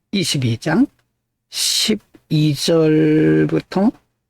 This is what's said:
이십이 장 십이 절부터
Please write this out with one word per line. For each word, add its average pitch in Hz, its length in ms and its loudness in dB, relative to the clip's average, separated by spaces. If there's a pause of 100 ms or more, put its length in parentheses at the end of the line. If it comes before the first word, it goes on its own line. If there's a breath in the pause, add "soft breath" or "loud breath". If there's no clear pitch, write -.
(100)
이십이 131 480 -2
장 190 280 0 (640)
십이 - 1040 -2
절부터 156 1400 2 (400)